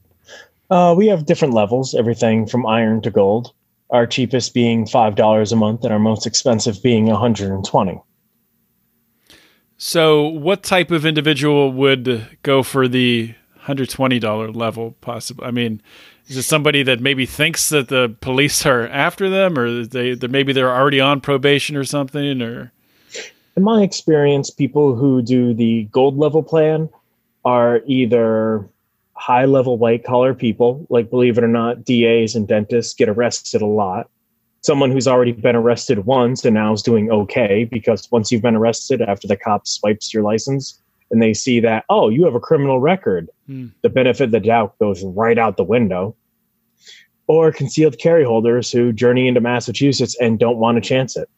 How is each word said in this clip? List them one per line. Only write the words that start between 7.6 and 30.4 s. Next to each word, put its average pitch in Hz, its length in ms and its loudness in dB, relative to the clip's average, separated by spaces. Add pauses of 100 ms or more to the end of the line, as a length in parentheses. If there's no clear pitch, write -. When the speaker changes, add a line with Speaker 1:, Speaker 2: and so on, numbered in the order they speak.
Speaker 1:
twenty. 101 360 -2 (1800)
Speaker 2:
So 156 480 2
what 160 380 -4
type 180 280 0
of 156 140 0
individual 147 680 0
would 127 680 -2
go 135 200 2
for 131 240 0
the 120 480 0 (240)
hundred 135 300 -6
twenty 127 300 -2
dollar 110 320 -4
level 113 500 -8
possibly? 117 440 -12
I 127 60 -8
mean, 117 300 -4 (460)
is 131 100 -10
it 127 60 -6
somebody 147 400 0
that 123 180 0
maybe 131 240 -2
thinks 151 440 -4
that 143 200 -2
the 127 320 -2
police 135 440 -2
are 123 220 0
after 170 420 -4
them, 190 300 0
or 120 260 -4
they, 123 300 -4
they, 123 120 -8
maybe 135 260 0
they're 127 220 0
already 139 240 2
on 139 220 0
probation 143 540 0
or 139 80 -4
something, 143 580 -6
or? 123 300 -10 (840)
Speaker 1:
In 185 80 2
my 214 200 4
experience, 147 680 2
people 143 460 0
who 127 260 2
do 123 320 2
the 113 380 0
gold 135 260 2
level 147 260 2
plan 156 460 0 (560)
are 120 400 2
either 113 840 0 (460)
high 127 320 0
level 131 320 2
white 117 260 2
collar 127 300 0
people, 123 560 -2